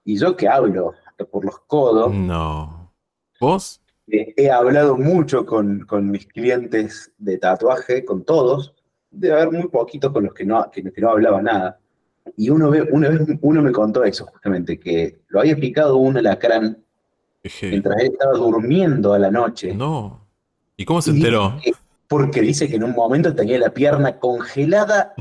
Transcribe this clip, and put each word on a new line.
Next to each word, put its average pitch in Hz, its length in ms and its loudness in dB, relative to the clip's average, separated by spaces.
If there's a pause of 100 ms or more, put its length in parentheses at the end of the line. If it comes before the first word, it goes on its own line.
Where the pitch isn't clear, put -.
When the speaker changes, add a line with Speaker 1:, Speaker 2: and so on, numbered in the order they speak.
Speaker 1:
Y 104 120 -4
yo - 200 0
que 101 100 0
hablo 101 460 0 (120)
hasta - 200 -14
por 98 180 -8
los - 240 -8
codos. 117 480 2
Speaker 2:
No. 82 760 -6 (520)
¿Vos? 170 400 -2 (260)
Speaker 1:
Eh, 107 300 -2
he 139 120 4
hablado 131 480 4
mucho 143 480 0
con, 101 360 -2
con 101 280 -4
mis 101 160 -6
clientes 117 920 -4
de 98 200 -6
tatuaje, 123 680 0
con 92 180 -6
todos. 135 500 0 (420)
Debe 160 240 0
haber 165 120 2
muy 170 160 -4
poquitos 139 440 -4
con 117 120 -2
los 98 100 -4
que - 100 -12
no, 110 280 -2
que, 98 100 -12 (100)
que - 80 -16
no 113 120 2
hablaba 107 280 2
nada. 98 400 -2 (560)
Y 110 140 -2
uno 151 220 4
ve, 151 100 4 (100)
una 143 180 2
vez 160 120 2 (200)
uno 151 200 4
me 139 100 2
contó 107 320 2
eso, - 220 -2
justamente, 87 540 -6
que 82 480 -4
lo 98 140 0
había 151 140 4
picado 135 420 0
un 131 200 2
alacrán 110 640 0 (600)
Speaker 2:
Ejé. - 260 -10
Speaker 1:
mientras 98 320 0
él 135 120 2
estaba 135 200 0
durmiendo 117 800 2
a 101 60 4
la 101 100 2
noche. 110 460 -2
Speaker 2:
No. 123 500 -8 (500)
¿Y 98 100 -10
cómo 170 180 0
se 156 80 0
Speaker 1:
Y - 20 4
dice 147 140 4
Speaker 2:
enteró? 117 360 0
Speaker 1:
que, 349 100 0 (340)
porque 139 340 0
dice 143 260 0
que 113 100 -4
en 107 80 -2
un 123 80 -4
momento 131 420 2
tenía 117 240 0
la 117 100 2
pierna 139 480 0
congelada, 160 1040 0